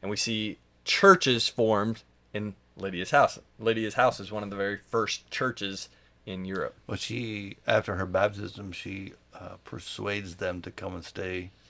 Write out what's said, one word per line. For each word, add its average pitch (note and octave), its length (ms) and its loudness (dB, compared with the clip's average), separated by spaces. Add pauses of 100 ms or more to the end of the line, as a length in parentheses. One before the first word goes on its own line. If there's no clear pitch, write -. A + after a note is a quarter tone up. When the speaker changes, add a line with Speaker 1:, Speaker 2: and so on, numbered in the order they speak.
Speaker 1:
And F#2+ 100 -4
we G2+ 60 -2
see A2 400 -2 (280)
churches F3+ 600 8
formed A2 560 2 (300)
in G#2 220 -6 (200)
Lydia's F#2 360 -6
house. C#3+ 280 6 (180)
Lydia's A2 380 0
house B2+ 240 4
is G2 120 -12
one G#2 120 -6
of G2+ 60 -8
the G2+ 60 -8
very G2 220 -2 (120)
first - 420 -2
churches G2+ 580 -4 (360)
in F#2+ 200 -8
Europe. F#2 300 -4 (100)
Speaker 2:
Well, G#2 120 -6
she, G#2+ 680 -8
after G#2+ 300 2
her F#2 100 -2
baptism, G2+ 680 -2
she, G2 400 -12 (200)
uh, F#2 300 -16
persuades G2+ 720 -8
them F2+ 260 -4
to F#2 100 -12
come F#2 220 -10
and E2+ 100 -10
stay. F#2 460 -8 (200)